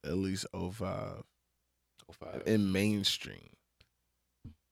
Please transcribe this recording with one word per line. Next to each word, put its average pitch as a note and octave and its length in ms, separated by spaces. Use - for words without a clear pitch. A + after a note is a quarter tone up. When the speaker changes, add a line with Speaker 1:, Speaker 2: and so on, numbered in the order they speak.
Speaker 1:
at C#2+ 140
least F#2+ 360
oh F2+ 180
five. F#2+ 520
Speaker 2:
oh - 40
five. - 320
Speaker 1:
In G#2 260
mainstream. G2+ 800